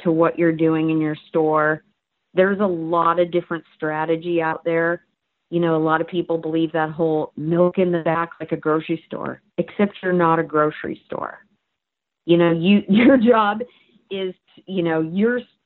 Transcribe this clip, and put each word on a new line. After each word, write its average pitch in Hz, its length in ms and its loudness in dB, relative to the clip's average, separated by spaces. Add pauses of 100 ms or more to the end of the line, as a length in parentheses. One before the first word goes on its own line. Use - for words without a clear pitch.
to 170 100 0
what 160 260 2
you're 170 140 2
doing 160 380 0
in 160 100 0
your 151 160 -4 (100)
store? 156 560 0 (500)
There's 190 280 2
a 214 40 2
lot 170 540 0
of 175 120 0
different 170 340 -6 (100)
strategy 165 680 -4
out 160 220 -4
there. 170 400 -2 (480)
You 170 80 -2
know, 165 160 2
a 156 60 0
lot 160 180 0
of 165 60 -2
people 170 320 -4
believe 165 360 -2
that 156 180 -2
whole 156 440 -2
milk 170 440 0
in 180 120 2
the 170 100 -2
back 165 280 -2 (100)
like 160 120 -10
a 165 40 -2
grocery 156 520 -2
store, - 340 -10 (160)
except 202 460 -2
you're 185 100 0
not 165 240 2
a 170 60 0
grocery 151 640 -2
store. - 320 -10 (840)
You 170 120 4
know, 170 140 4
you, 180 340 2
<laughs> - 20 -10
your 240 300 6
job 220 440 2 (500)
is, 190 240 -6 (320)
you 185 160 -2
know, 160 180 0
you're, 202 400 0 (240)